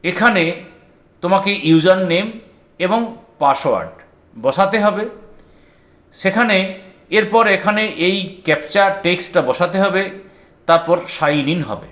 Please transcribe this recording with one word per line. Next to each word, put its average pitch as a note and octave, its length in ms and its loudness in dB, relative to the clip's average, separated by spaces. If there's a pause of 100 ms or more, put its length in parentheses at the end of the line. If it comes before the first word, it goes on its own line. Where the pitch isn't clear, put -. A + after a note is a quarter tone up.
এখানে F3+ 480 0 (680)
তোমাকে F#3+ 420 0
ইউজার E3 340 6
নেম F#3+ 340 -2 (480)
এবং A3+ 360 -2 (240)
পাসওয়ার্ড C3+ 500 0 (520)
বসাতে F#3+ 380 0
হবে। G#3 300 -2 (1040)
সেখানে G3 600 0 (360)
এরপর A3 380 2
এখানে G#3 380 0
এই F#3 580 -4
ক্যাপচা G3 460 0 (140)
টেক্সটটা F3 380 0
বসাতে F3 380 0
হবে, F#3+ 300 0 (560)
তারপর E3 340 2 (200)
সাইন D3 300 0
ইন E3+ 120 -2
হবে। G#2+ 300 -8